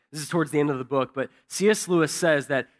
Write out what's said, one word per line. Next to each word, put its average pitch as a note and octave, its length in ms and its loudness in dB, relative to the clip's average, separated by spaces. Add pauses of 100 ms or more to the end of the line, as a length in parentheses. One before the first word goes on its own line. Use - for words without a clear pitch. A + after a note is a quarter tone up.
(120)
This D3 100 -8
is D3 60 -8
towards D#3+ 240 -2
the D3 80 2
end D3 100 2
of C3+ 80 -2
the C3 60 -8
book, B2+ 300 -2
but C3 160 -4 (180)
C G3 200 0
S G#3 200 0
Lewis E3 240 2
says D3+ 340 0
that C3+ 220 -2 (120)